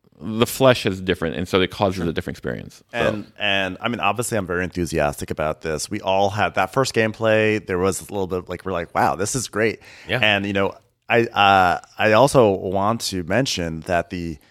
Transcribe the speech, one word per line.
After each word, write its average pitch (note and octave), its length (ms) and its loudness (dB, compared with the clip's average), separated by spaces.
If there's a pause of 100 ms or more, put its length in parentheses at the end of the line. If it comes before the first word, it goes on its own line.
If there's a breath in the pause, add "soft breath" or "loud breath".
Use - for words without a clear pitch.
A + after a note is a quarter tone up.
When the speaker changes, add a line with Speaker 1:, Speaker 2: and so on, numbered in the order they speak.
(200)
Speaker 1:
the A2 260 0
flesh B2+ 400 2
is F#2+ 140 -4
different, E2+ 360 -2
and F2 100 -4
so F#2+ 140 2
it F2+ 100 0
causes F#2 360 -2
a D#2+ 60 -2
different D2+ 240 -6
experience. - 540 -10
So. A#2+ 80 -8
Speaker 2:
And, G#2+ 400 -2
and, G2 420 -2
I A#2 80 -4
mean, A2+ 120 -4
obviously, G#2 380 -2
I'm F#2 80 -4
very F2 180 -2
enthusiastic D#2 640 -2
about D#2 300 -4
this. D#2 300 -6
We G#2 100 -8
all F#2+ 300 2
had G2 240 -2
that F#2+ 180 0
first C3+ 220 0
gameplay. A2 720 2
There F#2 140 -4
was F#2 220 0
a D#2+ 120 -14
little G2 140 -4
bit, F2+ 220 -6
like, F2+ 160 -12
we're F#2+ 80 -6
like, E2+ 220 -6
"Wow, F#2+ 200 2
this F#2 200 -4
is A#2+ 140 -4
great." G#2 320 -2 (280 loud breath)
Speaker 3:
Yeah. A#2+ 120 -2
Speaker 2:
And, G2+ 240 2
you G2+ 80 -4
know, G2 220 0 (340)
I, A#2 160 4
uh, F#2+ 560 6 (180)
I G#2+ 140 4
also A#2+ 380 6
want G2 520 -2
to F#2 220 -6
mention E2+ 580 -2
that E2+ 280 -2
the, E2+ 280 -8 (120)